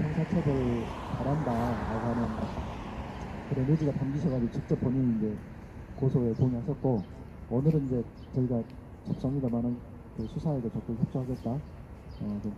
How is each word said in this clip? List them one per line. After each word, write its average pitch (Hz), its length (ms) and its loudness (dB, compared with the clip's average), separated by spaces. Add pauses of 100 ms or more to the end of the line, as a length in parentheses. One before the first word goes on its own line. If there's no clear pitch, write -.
형사처벌 147 800 2 (340)
바란다라고 120 880 0
하는 120 200 2 (1200)
그런 131 200 2
의지가 151 240 6
담기셔가지고, 131 580 2
직접 - 300 0
본인이 127 360 4
이제 107 200 0 (640)
고소에 127 360 4
동의하셨고, 123 680 2 (480)
오늘은 143 360 4
이제 123 160 2 (320)
저희가 127 260 2 (460)
접수합니다마는 123 680 0 (420)
그 110 100 -4
수사에도 139 420 0
적극 113 300 -4
협조하겠다, 123 520 0
어, - 920 -6
좀 151 140 -2